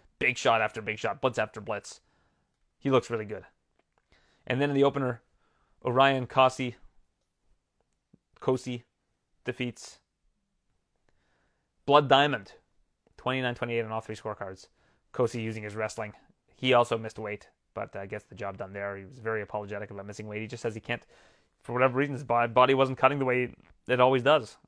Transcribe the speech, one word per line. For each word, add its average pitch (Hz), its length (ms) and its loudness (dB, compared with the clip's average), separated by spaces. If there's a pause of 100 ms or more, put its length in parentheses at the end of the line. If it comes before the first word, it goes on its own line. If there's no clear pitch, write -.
(180)
big 127 180 -2
shot 113 240 4
after 107 220 -2
big 107 160 -6
shot, 104 220 -4
blitz 127 180 0
after 107 220 -4
blitz. 104 400 -10 (800)
He 139 120 -2
looks 127 200 4
really 110 140 -4
good. 101 200 -12 (1040)
And 127 120 0
then 143 100 0
in 139 60 0
the 139 80 6
opener, 135 380 0 (640)
Orion 131 420 4
Kosi, 131 480 2 (1700)
Kosi 127 420 -4 (640)
defeats - 560 -8 (1900)
Blood 143 220 6
Diamond, 139 440 2 (680)
twenty-nine 127 360 -2
twenty-eight 117 300 -4
on 110 80 -8
all 110 80 -4
three 110 160 -12
scorecards. 101 520 -12 (440)
Kosi 120 300 -2
using 110 200 -8
his 104 140 -10
wrestling. 107 380 -6 (420)
He 127 160 2
also 120 240 4
missed 113 220 -10
weight, 104 300 -10 (260)
but, 104 220 -8
uh, 98 100 -10
gets 104 180 -10
the - 100 -20
job 98 220 -8
done 98 160 -12
there. 101 240 -8
He 98 80 -14
was 127 140 -20
very 110 240 -4
apologetic 104 480 -8
about 101 160 -12
missing 104 200 -12
weight. 104 140 -8
He 113 60 -6
just - 160 -12
says 113 120 -4
he 110 60 -10
can't, - 240 -8 (580)
for 120 100 -10
whatever 127 260 2
reason, 143 160 -2
his 123 100 -8
bo-, 117 240 2
body 127 260 6
wasn't 131 240 2
cutting 139 200 4
the 135 60 0
way 127 300 0 (340)
it 123 120 2
always 127 220 6
does. 139 340 2 (100)